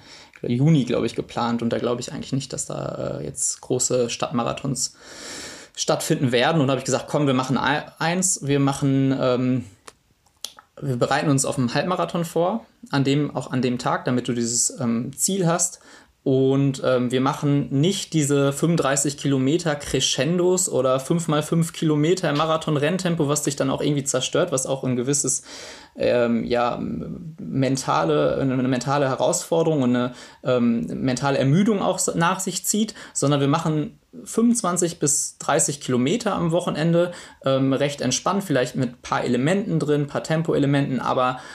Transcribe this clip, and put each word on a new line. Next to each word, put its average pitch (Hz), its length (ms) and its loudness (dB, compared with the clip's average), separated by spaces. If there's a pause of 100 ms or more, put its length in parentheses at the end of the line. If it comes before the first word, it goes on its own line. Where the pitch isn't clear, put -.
(420)
Juni, 139 400 4
glaub 117 220 0
ich, 113 100 -2
geplant 117 480 -2
und 117 100 0
da 113 60 0
glaub 123 220 -2
ich - 100 -10
eigentlich - 220 -8
nicht, 135 200 -4
dass - 140 -8
da, - 540 -6
äh, - 40 -8
jetzt - 360 -6
große 127 500 0
Stadtmarathons - 840 -4 (800)
stattfinden 147 560 0
werden. 143 280 4
Und 131 60 4
da 139 60 2
hab 127 80 0
ich - 40 -12
gesagt, 123 220 -2
komm, 147 220 0
wir 127 60 4
machen 127 220 0
ei-, 135 280 0 (160)
eins, 175 420 0
wir 139 160 2
machen, 135 580 2
ähm, 127 480 0 (1160)
wir 135 160 -4
bereiten 139 320 0
uns 135 160 4
auf 135 140 -2
einen 120 160 0
Halbmarathon 170 500 0
vor, 180 420 -2 (240)
an 139 140 2
dem, 143 300 0
auch - 160 -6
an 127 120 0
dem 123 160 0
Tag, 170 260 -2
damit 123 220 -2
du 131 60 -2
dieses, 120 480 -2
ähm, 123 360 -2
Ziel 190 300 0
hast. - 340 0 (440)
Und, 135 600 4
ähm, 123 260 2
wir 127 100 2
machen 143 500 0
nicht 156 420 0
diese 139 400 2
fünfunddreißig 143 640 0
Kilometer 143 600 0
Crescendos 175 920 0
oder 131 320 2
fünf 170 260 -2
mal 151 160 2
fünf 165 300 0
Kilometer 160 560 2
im 147 80 0
Marathon-Renntempo, 160 920 0
was 147 160 0
dich 143 120 -2
dann 135 140 0
auch 139 100 -2
irgendwie 143 240 0
zerstört, 139 480 0
was 131 140 -2
auch 139 180 -4
ein 127 120 0
gewisses, 135 460 -2 (540)
ähm, 117 480 2
ja, 120 300 0
m-, 117 640 -8
mentale, 143 1000 0
eine 135 180 0
mentale 135 520 0
Herausforderung 156 760 0
und 123 140 2
eine, 123 180 -2 (300)
ähm, 120 420 2 (160)
mentale 131 360 0
Ermüdung 185 420 4
auch 180 180 0
s-, - 160 -2
nach 175 260 0
sich - 260 -6
zieht, 214 280 0 (200)
sondern 143 260 2
wir 139 80 2
machen 156 500 0 (260)
fünfundzwanzig 185 720 0
bis - 400 -2
dreißig 139 420 0
Kilometer 151 540 0
am 170 160 0
Wochenende, 175 640 2 (320)
ähm, 135 280 2
recht 139 280 0
entspannt, 180 440 0
vielleicht 131 300 0
mit 131 160 0
ein - 100 -20
paar - 240 -2
Elementen 156 540 2
drin, 147 300 0
paar - 160 -4
Tempoelementen, 143 760 2
aber, 127 380 0 (160)